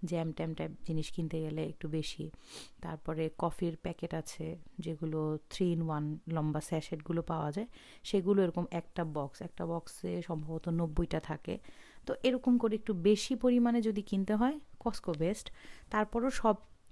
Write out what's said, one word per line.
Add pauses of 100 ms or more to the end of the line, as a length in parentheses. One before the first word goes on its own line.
জ্যাম
ট্যাম
টাইপ (120)
জিনিস
কিনতে
গেলে
একটু
বেশি। (520)
তারপরে
কফির
প্যাকেট
আছে, (220)
যেগুলো (100)
three
in
one (160)
লম্বা
স্যাশেটগুলো
পাওয়া
যায়, (360)
সেগুলো
এরকম
একটা
বক্স,
একটা
বক্সে
সম্ভবত
নব্বইটা
থাকে। (460)
তো
এরকম
করে
একটু
বেশি
পরিমাণে
যদি
কিনতে
হয়, (200)
কস্কো
বেস্ট। (380)
তারপরও
সব (360)